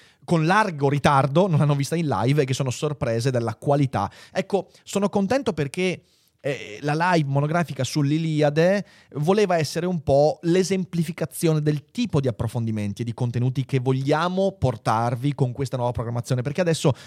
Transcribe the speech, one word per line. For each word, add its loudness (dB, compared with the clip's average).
con 2
largo 2
ritardo, 4
non 2
l'hanno 4
vista -2
in -2
live 2
e 0
che -2
sono -2
sorprese -2
dalla -2
qualità. 0
Ecco, -4
sono -2
contento 0
perché, -4
eh, -8
la -2
live 4
monografica -2
sull'Iliade 0
voleva 2
essere -2
un -4
po' 4
l'esemplificazione 0
del -2
tipo -2
di 0
approfondimenti -4
e -6
di -6
contenuti -2
che -2
vogliamo 0
portarvi 0
con 0
questa -6
nuova -2
programmazione, -4
perché -2
adesso, 2